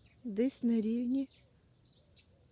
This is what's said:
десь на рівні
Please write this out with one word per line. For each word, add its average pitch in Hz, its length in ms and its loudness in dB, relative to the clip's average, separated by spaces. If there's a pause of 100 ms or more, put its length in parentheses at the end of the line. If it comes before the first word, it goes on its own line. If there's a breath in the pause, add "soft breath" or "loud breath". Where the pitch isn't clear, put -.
(240 soft breath)
десь 233 380 -2
на 233 180 4
рівні 247 480 -2 (1200)